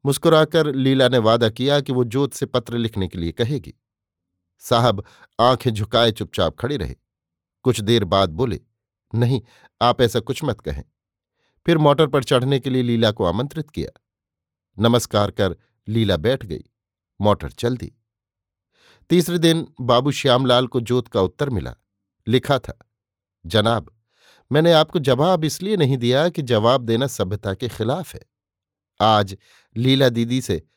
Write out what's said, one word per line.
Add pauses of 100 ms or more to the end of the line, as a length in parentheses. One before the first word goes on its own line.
मुस्कुराकर
लीला
ने
वादा
किया
कि
वो
जोत
से
पत्र
लिखने
के
लिए
कहेगी। (880)
साहब (340)
आंखें
झुकाए
चुपचाप
खड़े
रहे। (680)
कुछ
देर
बाद
बोले, (540)
"नहीं, (400)
आप
ऐसा
कुछ
मत
कहें।" (800)
फिर
मोटर
पर
चढ़ने
के
लिए
लीला
को
आमंत्रित
किया। (800)
नमस्कार
कर (300)
लीला
बैठ
गई। (580)
मोटर
चल
दी। (1160)
तीसरे
दिन
बाबू
श्यामलाल
को
जोत
का
उत्तर
मिला। (520)
लिखा
था, (560)
"जनाब, (560)
मैंने
आपको
जवाब
इसलिए
नहीं
दिया
कि
जवाब
देना
सभ्यता
के
खिलाफ
है। (800)
आज (400)
लीला
दीदी
से